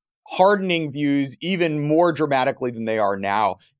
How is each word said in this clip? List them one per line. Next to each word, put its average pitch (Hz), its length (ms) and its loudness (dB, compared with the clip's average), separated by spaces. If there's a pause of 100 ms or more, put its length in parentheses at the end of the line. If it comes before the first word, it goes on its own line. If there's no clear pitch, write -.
(280)
hardening 185 600 2
views 143 520 -2
even 165 440 0
more 160 280 2
dramatically 135 580 0
than 113 140 -8
they 110 120 -2
are 101 200 0
now 98 400 0 (220)